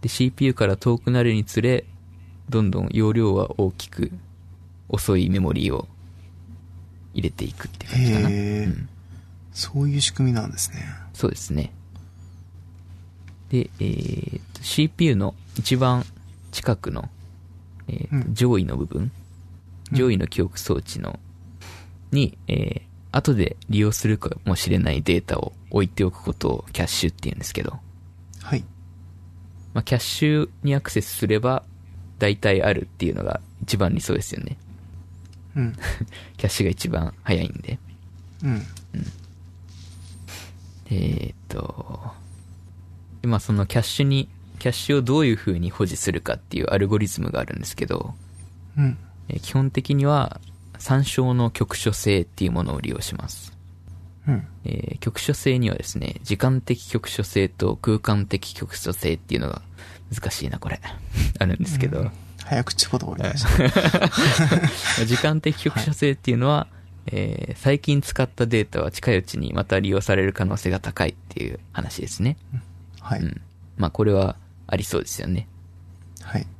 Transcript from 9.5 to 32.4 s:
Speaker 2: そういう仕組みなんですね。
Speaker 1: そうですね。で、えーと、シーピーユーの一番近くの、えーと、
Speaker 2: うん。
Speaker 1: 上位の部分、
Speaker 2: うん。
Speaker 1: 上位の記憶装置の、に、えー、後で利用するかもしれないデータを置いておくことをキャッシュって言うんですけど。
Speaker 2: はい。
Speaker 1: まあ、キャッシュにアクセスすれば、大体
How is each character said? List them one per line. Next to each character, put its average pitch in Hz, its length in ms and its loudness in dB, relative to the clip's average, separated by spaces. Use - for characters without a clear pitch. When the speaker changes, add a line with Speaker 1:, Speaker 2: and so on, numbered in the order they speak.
Speaker 2:
そ - 280 -4
う 143 80 2
い 143 80 2
う 143 40 2
仕 - 120 0
組 131 200 2
み 120 40 2
な 107 100 -2
ん - 60 -8
で 87 60 -10
す - 120 -4
ね。 - 140 -10
Speaker 1:
そ - 140 0
う - 20 2
で - 60 -8
す - 180 -8
ね。 - 180 -2
で、 127 220 2
え 101 40 0
ー - 560 -2
と、 - 100 -14
シ - 220 2
ー 156 60 2
ピ 170 160 4
ー - 20 6
ユ 127 60 6
ー - 20 4
の 98 180 0
一 127 200 2
番 127 280 4
近 - 240 0
く - 140 -8
の、 - 180 -6
え - 40 -6
ー - 160 -6
と、 - 60 -2
Speaker 2:
う - 20 -2
ん。 107 40 0
Speaker 1:
上 117 240 4
位 92 60 2
の 64 120 -2
部 69 80 0
分、 95 260 -2
Speaker 2:
う 127 40 -2
ん。 - 20 4
Speaker 1:
上 127 140 6
位 98 80 4
の 87 80 2
記 - 160 0
憶 92 180 -2
装 - 140 0
置 - 260 -4
の、 - 180 -8
に、 139 240 2
え - 60 0
ー、 - 280 -2
後 147 220 4
で 98 220 2
利 104 80 2
用 104 140 4
す - 140 -2
る 107 120 2
か - 260 -6
も 95 120 2
し - 120 -4
れ 92 100 4
な 80 140 2
い 69 100 0
デ 87 180 4
ー - 40 -14
タ - 140 -2
を - 140 -4
置 101 140 2
い 92 40 0
て 98 160 0
お 90 60 2
く - 120 -16
こ - 120 -4
と - 160 -2
を - 220 -2
キ - 100 -2
ャ - 20 2
ッ - 20 -2
シ - 200 -2
ュ - 40 4
っ - 20 -16
て - 100 -18
言 - 100 -4
う - 40 -8
ん - 20 -10
で - 60 -8
す - 100 -10
け - 80 -2
ど。 - 160 -6
Speaker 2:
は - 140 -2
い。 - 80 -4
Speaker 1:
ま 117 60 0
あ、 - 20 -4
キ - 120 0
ャ 120 40 2
ッ - 20 2
シ - 260 0
ュ 151 220 4
に 139 120 2
ア 139 60 2
ク - 100 -10
セ 107 120 2
ス - 140 -8
す - 100 0
れ 104 120 4
ば、 127 260 2
大 101 180 4
体 98 260 4